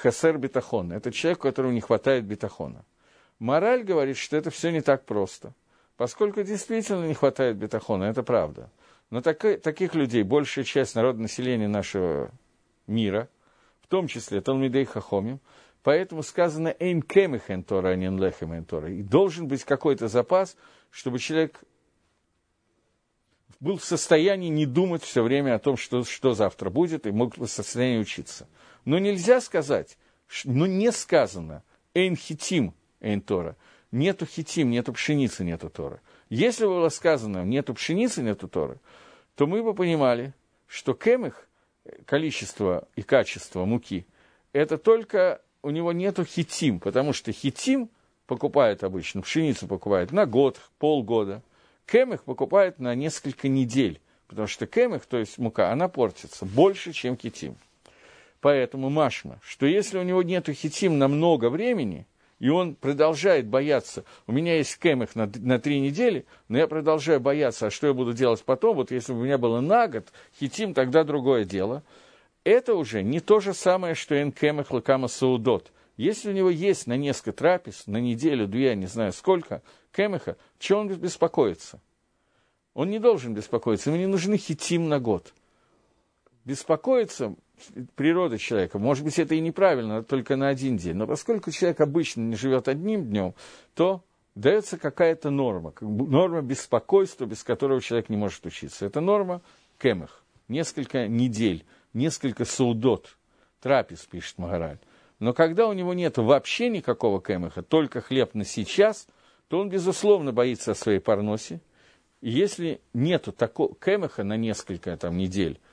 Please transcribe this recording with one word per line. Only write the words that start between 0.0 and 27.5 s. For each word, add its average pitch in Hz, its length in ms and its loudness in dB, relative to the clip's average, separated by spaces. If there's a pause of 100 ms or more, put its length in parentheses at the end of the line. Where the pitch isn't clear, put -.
хасер 156 360 4
битахон». 120 540 -4
Это 107 180 -6
человек, 170 300 -2
у - 80 0
которого 131 240 -2
не 120 80 0
хватает 120 440 2
битахона. 95 600 -10 (560)
Мораль 180 420 2
говорит, 147 340 0
что - 200 -6
это 156 140 -2
все 165 200 -4
не 165 100 0
так 135 240 2
просто, - 500 -4 (420)
поскольку 202 480 -2
действительно 208 600 -4
не 156 100 -2
хватает 131 420 0
битахона, 104 480 -4
это 113 180 -2
правда. 78 480 -2 (400)
Но 117 120 -6
так-, 165 380 0
таких 165 340 -4
людей 120 280 2
большая 131 420 0
часть - 300 0
народа 117 260 2
населения 117 460 -2
нашего 90 640 -2 (560)
мира, 107 420 0 (540)
в - 60 -20
том 185 180 0
числе 104 340 -6
Талмидей 131 440 0
Хахомим, 110 560 -4 (420)
поэтому 160 400 0
сказано 160 560 -2
«эйн 175 240 0
кемих 165 480 2
эн 92 120 -6
Тора, 92 260 0
а 92 80 2
не 92 120 -2
лехем 92 440 -2
эн 82 120 -10
Тора». 80 260 -8
И 95 120 -8
должен 160 460 2
быть 131 160 -4
какой-то 135 440 0
запас, 123 480 0 (340)
чтобы 127 280 -6
человек 156 420 -2 (2000)
был 175 160 -2
в - 80 -10
состоянии 175 640 2
не 151 160 2
думать 165 380 0
все - 200 0
время 135 320 2
о 110 40 2
том, 131 180 0
что, 123 280 -2
что 127 300 0
завтра 98 360 0
будет, 156 360 -2
и 107 40 -4
мог 113 260 0
в 123 100 -8
состоянии 120 520 -2